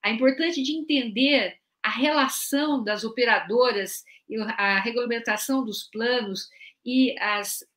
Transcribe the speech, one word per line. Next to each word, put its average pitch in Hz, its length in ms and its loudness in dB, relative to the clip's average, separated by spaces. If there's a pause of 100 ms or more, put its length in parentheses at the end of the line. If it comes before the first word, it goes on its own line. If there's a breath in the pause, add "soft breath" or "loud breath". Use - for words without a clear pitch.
a 202 80 2
importância 269 520 2
de 294 140 -2
entender 262 800 0 (260)
a 214 60 -2
relação 277 960 0
das 208 180 -2
operadoras, 226 1000 0 (240 soft breath)
e 214 80 -6
a 202 420 0
regulamentação 233 840 -2
dos 208 200 -8
planos 220 640 -2 (360 loud breath)
e 254 340 4
as - 460 -4 (120)